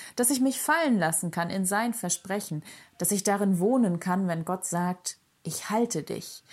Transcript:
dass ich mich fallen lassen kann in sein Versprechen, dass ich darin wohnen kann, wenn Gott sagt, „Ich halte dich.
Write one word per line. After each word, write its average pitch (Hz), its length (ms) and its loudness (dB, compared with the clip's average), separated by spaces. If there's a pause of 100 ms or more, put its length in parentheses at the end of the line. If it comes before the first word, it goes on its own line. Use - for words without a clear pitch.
(160)
dass 247 140 2
ich 277 100 2
mich 262 220 2
fallen 302 360 4
lassen 165 340 0
kann 170 180 -2
in 190 160 0
sein 214 280 0
Versprechen, 185 680 -4 (340)
dass 175 140 0
ich 190 120 0
darin 196 360 2
wohnen 202 400 4
kann, 185 280 0
wenn 165 180 -2
Gott 180 200 -4
sagt, 180 520 -4 (260)
„Ich - 260 -8
halte 226 340 0
dich. - 500 -10